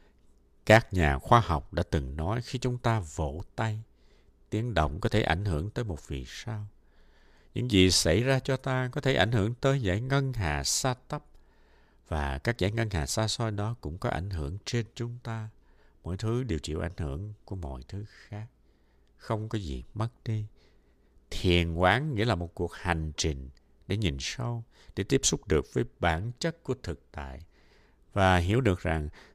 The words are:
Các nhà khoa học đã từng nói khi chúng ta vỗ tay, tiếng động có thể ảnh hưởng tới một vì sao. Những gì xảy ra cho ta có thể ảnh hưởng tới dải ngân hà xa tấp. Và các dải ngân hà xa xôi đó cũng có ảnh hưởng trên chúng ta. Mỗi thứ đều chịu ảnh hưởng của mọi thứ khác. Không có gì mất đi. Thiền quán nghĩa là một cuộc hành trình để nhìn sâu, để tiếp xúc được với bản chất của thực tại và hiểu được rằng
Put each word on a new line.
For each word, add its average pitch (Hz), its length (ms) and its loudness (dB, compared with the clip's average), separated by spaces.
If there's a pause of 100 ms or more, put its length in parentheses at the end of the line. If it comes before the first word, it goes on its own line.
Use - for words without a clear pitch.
(640)
Các 113 280 8
nhà 76 240 4
khoa 120 220 6
học 80 340 -2
đã 82 100 0
từng 69 320 -2
nói 98 260 -2
khi - 180 -8
chúng 123 180 -2
ta 113 220 2 (160)
vỗ 76 260 -4 (140)
tay, 110 260 -4 (680)
tiếng 113 240 -2
động 78 260 2
có 107 100 0
thể - 120 2
ảnh 95 240 0
hưởng 90 240 -2
tới 120 160 -6
một 85 220 -8
vì 65 200 -8
sao. 104 400 -10 (840)
Những 120 180 -4
gì 92 200 8
xảy 90 320 4
ra 131 160 2
cho 131 180 0
ta 127 340 -2
có 135 100 -6
thể 135 140 2
ảnh 101 160 4
hưởng 113 220 2
tới 135 260 2
dải 101 220 0
ngân 135 320 0
hà 73 300 -2
xa - 300 0 (140)
tấp. 151 160 -8 (840)
Và 69 300 -2
các 120 220 -2
dải 95 120 0
ngân 113 180 -2
hà 78 160 -2
xa 110 220 0
xôi 113 240 -2
đó 104 300 -4
cũng 78 160 -8
có 123 120 -4
ảnh 92 200 -4
hưởng 82 360 -6
trên 117 200 -4 (100)
chúng 120 280 -8
ta. 110 260 -8 (540)
Mỗi 90 140 -6
thứ 117 260 -2
đều 82 160 -2
chịu 78 200 -6
ảnh 87 180 -6
hưởng 85 360 -6 (120)
của 95 100 -10
mọi 69 320 -8
thứ 101 200 -10
khác. - 400 -14 (720)
Không 110 320 -6
có 113 80 -2
gì 69 260 -6 (100)
mất 113 160 -2 (160)
đi. 110 200 -2 (840)
Thiền 87 440 4
quán 110 420 4
nghĩa 104 100 0
là 113 100 2
một 85 200 -6
cuộc 87 180 -4
hành 80 440 -2
trình 67 320 -2 (380)
để 104 100 -2
nhìn 82 220 0
sâu, 117 440 -6 (320)
để 101 80 -2
tiếp 135 200 2
xúc - 240 -2
được 78 260 2
với 62 100 0 (160)
bản 87 400 0
chất 165 240 -4
của 127 200 -4
thực 85 180 -8 (100)
tại 67 300 -12 (720)
và 92 240 6
hiểu 98 240 2
được 101 180 4
rằng 80 300 -2 (260)